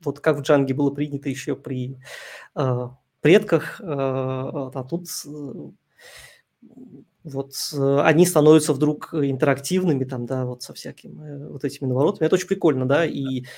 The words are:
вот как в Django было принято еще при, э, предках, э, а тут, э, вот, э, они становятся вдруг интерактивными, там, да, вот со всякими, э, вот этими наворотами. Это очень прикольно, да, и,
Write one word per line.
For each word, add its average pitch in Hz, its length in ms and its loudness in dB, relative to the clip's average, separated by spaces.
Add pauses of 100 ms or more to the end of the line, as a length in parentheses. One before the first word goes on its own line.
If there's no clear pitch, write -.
вот 143 200 -6
как 151 160 2
в 143 40 -6
Django 135 320 4
было 139 180 2
принято 143 360 -4
еще 135 300 -4
при, 127 400 -8 (580)
э, 123 340 0 (320)
предках, 175 600 4
э, 214 60 -12
а 135 1000 -4
тут, 175 180 -6 (180)
э, 147 460 -12 (1500)
вот, 135 300 -8 (200)
э, 139 300 2
они 165 220 6
становятся 156 480 6
вдруг 147 400 -2
интерактивными, 139 920 0
там, 127 200 -6
да, 131 200 -4
вот 123 180 -8
со - 100 -14
всякими, 151 720 -14
э, - 40 -14
вот 143 160 -6
этими 139 220 -4
наворотами. 151 400 2
Это 185 80 4
очень 185 120 0
прикольно, 151 400 2
да, 147 180 4
и, 131 400 -4 (120)